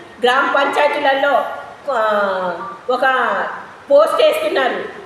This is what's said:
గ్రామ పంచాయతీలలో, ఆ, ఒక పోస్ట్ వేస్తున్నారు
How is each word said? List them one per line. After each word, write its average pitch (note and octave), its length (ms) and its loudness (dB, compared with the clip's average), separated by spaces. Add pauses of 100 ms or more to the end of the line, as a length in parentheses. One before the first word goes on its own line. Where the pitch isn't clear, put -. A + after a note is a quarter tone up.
(220)
గ్రామ B3+ 340 2
పంచాయతీలలో, C#4 880 2 (460)
ఆ, F#3+ 800 -2 (220)
ఒక B3+ 440 0 (560)
పోస్ట్ D#4+ 320 4
వేస్తున్నారు C4+ 640 0 (220)